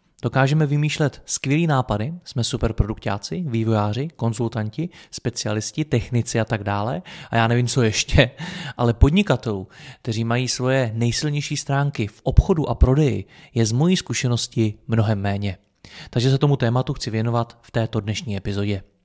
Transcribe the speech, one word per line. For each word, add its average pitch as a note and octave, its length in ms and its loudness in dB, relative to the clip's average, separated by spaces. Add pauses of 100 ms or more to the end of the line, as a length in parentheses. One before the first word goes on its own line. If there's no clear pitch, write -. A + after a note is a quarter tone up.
(220)
Dokážeme C#3 440 2
vymýšlet D3 600 0
skvělý D#3 400 0
nápady, C3 480 0 (100)
jsme A#2+ 200 -4
super A#2 280 -2
produkťáci, A2 760 -2
vývojáři, A2+ 680 0
konzultanti, A#2 720 -2 (220)
specialisti, - 760 -4
technici A#2+ 560 0
a A2 40 2
tak G#2 200 -4
dále. G#2 380 -4 (280)
A A#2 60 0
já A2+ 100 4
nevím, A#2+ 200 2
co B2 160 2
ještě, - 480 4 (460)
ale A#2+ 160 2
podnikatelů, B2 760 0 (340)
kteří A2+ 220 -2
mají A#2+ 240 0
svoje B2+ 460 0
nejsilnější C#3+ 600 -2
stránky C#3 500 -2
v - 160 -12
obchodu D#3+ 460 4
a A#2 60 0
prodeji, B2+ 500 2 (300)
je A2+ 120 2
z G#2+ 60 -2
mojí E3+ 240 2
zkušenosti A2+ 760 -2 (140)
mnohem A2 320 2
méně. G2+ 380 -4 (520)
Takže B2+ 200 2
se C3+ 80 4
tomu C#3+ 180 4
tématu B2+ 380 0
chci - 160 -8
věnovat A#2 520 -2
v - 80 -20
této A2+ 300 -2
dnešní G#2 360 -4
epizodě. G2+ 460 -2 (220)